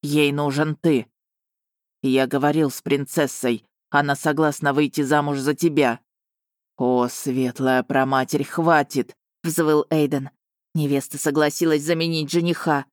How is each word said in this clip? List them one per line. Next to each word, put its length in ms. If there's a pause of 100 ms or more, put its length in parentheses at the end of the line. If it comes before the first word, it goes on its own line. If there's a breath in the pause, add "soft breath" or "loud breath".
Ей 300
нужен 420
ты. 320 (960)
Я 240
говорил 420
с 140
принцессой. 800 (260)
Она 260
согласна 560
выйти 300
замуж 360
за 160
тебя". 460 (760)
"О, 300
светлая 760
проматерь, 580
хватит!" 720 (300)
взвыл 440
Эйден. 420 (440)
Невеста 420
согласилась 680
заменить 440
жениха. 640